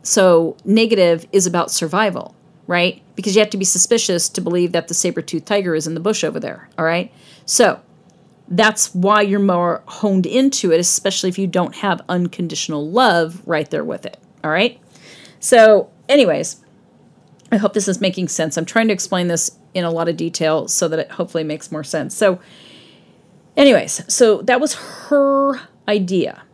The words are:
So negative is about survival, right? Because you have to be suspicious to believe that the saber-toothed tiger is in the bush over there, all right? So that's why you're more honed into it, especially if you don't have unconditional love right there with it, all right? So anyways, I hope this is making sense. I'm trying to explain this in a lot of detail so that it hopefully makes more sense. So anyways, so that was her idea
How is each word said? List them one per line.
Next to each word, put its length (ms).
So 600
negative 680
is 140
about 240
survival, 640
right? 360
Because 220
you 40
have 100
to 60
be 80
suspicious 640
to 100
believe 320
that 160
the 60
saber-toothed 520
tiger 280
is 120
in 80
the 60
bush 240
over 160
there, 360
all 80
right? 280
So 340
that's 460
why 280
you're 160
more 480
honed 400
into 460
it, 80
especially 480
if 100
you 80
don't 300
have 320
unconditional 840
love 560
right 240
there 140
with 200
it, 140
all 80
right? 300
So 520
anyways, 480
I 60
hope 160
this 140
is 120
making 280
sense. 280
I'm 80
trying 240
to 60
explain 340
this 240
in 100
a 60
lot 180
of 80
detail 520
so 200
that 100
it 140
hopefully 320
makes 260
more 140
sense. 300
So 260
anyways, 560
so 300
that 180
was 140
her 880
idea 560